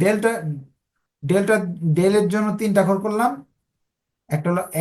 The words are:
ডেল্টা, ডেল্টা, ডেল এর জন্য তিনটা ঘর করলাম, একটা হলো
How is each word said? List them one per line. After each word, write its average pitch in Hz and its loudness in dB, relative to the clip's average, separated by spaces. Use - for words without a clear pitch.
ডেল্টা, 208 2
ডেল্টা, 196 2
ডেল 190 4
এর - 2
জন্য 214 0
তিনটা 202 2
ঘর 196 2
করলাম, 220 0
একটা 151 -2
হলো 175 -2